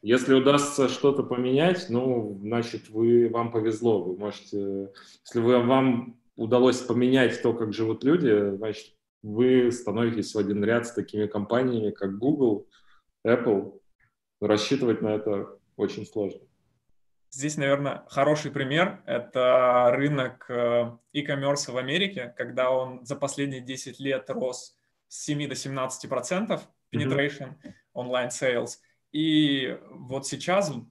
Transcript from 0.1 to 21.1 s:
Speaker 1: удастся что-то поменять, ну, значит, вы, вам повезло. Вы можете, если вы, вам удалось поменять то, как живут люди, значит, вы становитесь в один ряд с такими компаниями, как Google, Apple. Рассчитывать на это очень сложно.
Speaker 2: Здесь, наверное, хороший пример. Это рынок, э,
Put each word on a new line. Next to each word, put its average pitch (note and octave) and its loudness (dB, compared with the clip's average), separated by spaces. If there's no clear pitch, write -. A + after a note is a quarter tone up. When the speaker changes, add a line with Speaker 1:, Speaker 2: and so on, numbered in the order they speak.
Speaker 1:
удастся C#3 4
что-то C#3 2
поменять, C3 0
ну, A#2 -2
значит, A2+ -4
вы, A#2 4
вам A#2 -2
повезло. A2 2
Вы F2+ -6
можете, G2 -6
если - -4
вы, A#2+ 4
вам B2+ 2
удалось A#2+ 4
поменять B2 2
то, A#2 2
как A2 -4
живут A2+ -4
люди, A2+ 4
значит, G#2+ -8
вы B2 4
становитесь A2+ -2
в A2 -2
один G2+ 0
ряд A#2 2
с - -14
такими G#2 -4
компаниями, A2+ -2
как G2 -6
Google, B2 0
Apple. A#2 0
Рассчитывать G#2+ 2
на A2 0
это G2+ -4
очень G#2 -4
сложно. G2+ -6
Speaker 2:
Здесь, D3 -8
наверное, C#3 -2
хороший D3 0
пример. C#3+ -2
Это B2 4
рынок, C3+ -2
э, A#2+ 0